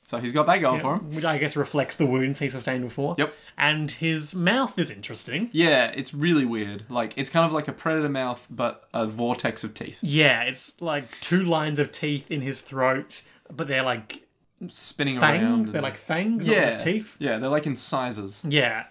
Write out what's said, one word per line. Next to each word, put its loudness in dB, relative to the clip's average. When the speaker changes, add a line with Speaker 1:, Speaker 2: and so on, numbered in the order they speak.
Speaker 1:
so -6
he's -4
got 4
that 6
going 4
Speaker 2:
Yeah, -2
Speaker 1:
for 0
him. -6
Speaker 2:
which -2
I 2
guess 0
reflects 0
the 4
wounds 2
he -2
sustained -4
before. -4
Speaker 1:
Yep. 0
Speaker 2:
And 2
his -4
mouth 2
is 0
interesting. -6
Speaker 1:
Yeah, 4
it's -8
really 4
weird. -2
Like, -2
it's -6
kind 4
of 0
like -4
a -8
predator 0
mouth, -4
but -4
a 0
vortex -2
of -8
teeth. -10
Speaker 2:
Yeah, 4
it's, -6
like, -4
two 2
lines 0
of 0
teeth -4
in -4
his -6
throat, -2
but -6
they're, 0
like, -4
Speaker 1:
Spinning -4
Speaker 2:
fangs? 4
Speaker 1:
around 4
Speaker 2:
They're -6
Speaker 1:
and -2
Speaker 2:
like -4
fangs, -2
not 6
Speaker 1:
Yeah. 6
Speaker 2:
just 0
teeth? -2
Speaker 1:
Yeah, 0
they're, -2
like, 0
incisors. -4
Speaker 2:
Yeah, 2